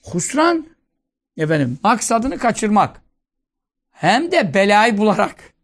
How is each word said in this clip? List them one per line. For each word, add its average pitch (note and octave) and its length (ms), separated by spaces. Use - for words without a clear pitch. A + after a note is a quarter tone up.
Husran, D#4 640
efendim, D3+ 460
maksadını A#3 540
kaçırmak. G#3+ 640
Hem B3+ 420
de B3 220
belayı G#3 440
bularak. G#3 560